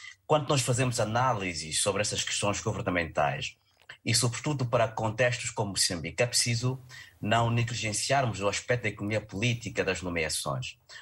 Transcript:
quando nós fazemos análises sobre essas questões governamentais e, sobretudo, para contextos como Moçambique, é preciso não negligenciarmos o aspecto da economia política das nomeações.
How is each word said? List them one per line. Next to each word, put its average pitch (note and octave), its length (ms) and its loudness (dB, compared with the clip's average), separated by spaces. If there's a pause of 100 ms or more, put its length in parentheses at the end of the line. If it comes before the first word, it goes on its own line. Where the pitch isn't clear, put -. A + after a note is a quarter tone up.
(260)
quando D3+ 240 2
nós C#3 140 2
fazemos B2 380 0
análises G#2 840 0
sobre G2+ 200 2
essas G2 200 -2
questões - 380 -2
governamentais E2+ 960 0 (500)
e, A#2 80 4
sobretudo, C3 500 0
para A#2 220 4
contextos A#2 640 0
como G#2 200 -2
Moçambique, E2+ 520 0
é A#2+ 40 4
preciso A#2+ 540 0 (400)
não A#2 300 4
negligenciarmos A#2 920 0
o G2+ 60 0
aspecto A#2 380 0
da G#2 60 -2
economia G#2 300 -2
política A2 600 -2
das F#2 200 -2
nomeações. D#2 760 -2 (240)